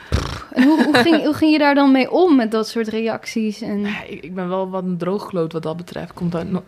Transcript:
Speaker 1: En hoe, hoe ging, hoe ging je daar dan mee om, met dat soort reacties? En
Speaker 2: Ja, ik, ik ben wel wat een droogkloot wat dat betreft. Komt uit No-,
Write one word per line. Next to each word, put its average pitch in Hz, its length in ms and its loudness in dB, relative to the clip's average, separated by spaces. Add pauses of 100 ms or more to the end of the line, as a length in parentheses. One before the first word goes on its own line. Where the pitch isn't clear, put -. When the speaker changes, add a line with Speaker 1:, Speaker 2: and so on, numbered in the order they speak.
(520)
Speaker 1:
En 247 120 2
hoe, 302 200 6
hoe 294 100 2
ging, 277 300 4
hoe 294 100 0
ging 311 180 2
je 311 60 4
daar 285 160 4
dan 277 180 4
mee 262 180 2
om, 330 260 4
met 220 140 2
dat 220 180 -2
soort 226 200 -4
reacties? 220 720 -4
En 214 200 -6
Speaker 2:
Ja, 202 260 -6
ik, - 160 -14
ik 175 120 -12
ben 185 140 -6
wel 185 220 -4
wat 185 140 -6
een 185 140 -4
droogkloot 175 540 -4
wat 165 100 -6
dat 160 140 -6
betreft. 170 360 -12
Komt 175 240 -4
uit 175 140 -6
No-, 180 180 -4